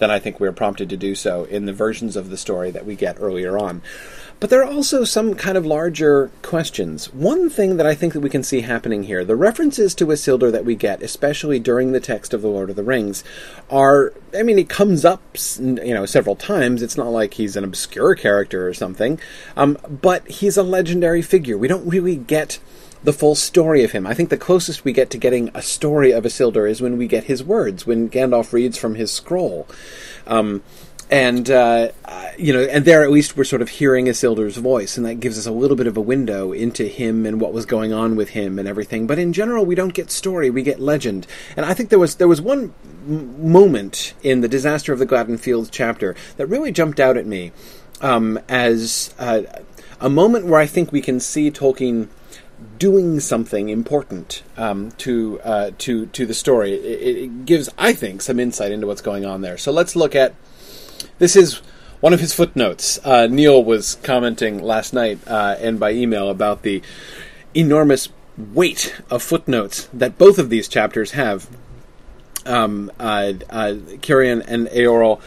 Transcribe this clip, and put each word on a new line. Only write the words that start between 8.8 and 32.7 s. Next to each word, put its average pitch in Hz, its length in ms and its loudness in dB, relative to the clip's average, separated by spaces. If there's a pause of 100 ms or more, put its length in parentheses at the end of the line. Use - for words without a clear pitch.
here, 92 200 -4
the 107 120 2
references 226 580 2
to 170 120 0
Isildur 131 460 2
that 110 120 -2
we 117 100 0
get, 101 260 -2
especially 147 580 -4
during 127 340 0
the 127 80 0
text - 340 -6
of 104 80 -4
The 107 60 -2
Lord 98 200 -4
of 98 80 -8
the 104 60 -6
Rings, 107 420 -4 (460)
are, 139 420 6 (240)
I 214 60 -2
mean, 226 160 4
he 165 60 2
comes 175 420 2
up, 185 160 4 (120)
s-, - 240 -8
you 123 360 -2
know, 98 100 -2
several 101 320 2
times. 127 460 -2
It's 117 160 -6
not 120 100 -4
like 110 260 -2
he's 101 220 -6
an 98 80 -4
obscure 104 500 0
character 98 540 0
or 90 60 -6
something, 107 440 -4 (380)
um, 143 220 4 (100)
but 180 400 -4
he's 196 300 -2
a 196 40 2
legendary 175 600 0
figure. 139 340 0
We 120 120 -2
don't 175 200 -2
really 175 280 -2
get 151 420 -4 (460)
the 147 100 2
full 151 220 2
story 156 480 4
of 107 80 -2
him. 95 140 -4
I 110 60 -4
think 165 160 0
the 131 80 0
closest 175 480 -2
we 135 80 0
get 127 180 2
to 123 80 -10
getting 123 360 0
a - 80 -10
story 147 480 2
of 113 140 0
Isildur 113 440 0
is 113 140 -2
when 123 160 -2
we 123 80 -2
get 110 180 -2
his 131 180 -4
words, 143 440 -2
when 113 240 0
Gandalf 123 420 0
reads 120 240 0
from 110 200 -6
his 110 160 -6
scroll. 127 540 -6 (600)
Um, 107 360 -2 (460)
and, 123 400 2
uh, 117 420 4 (140)
uh, 92 320 -16
you 151 160 2
know, 127 100 4
and 139 220 2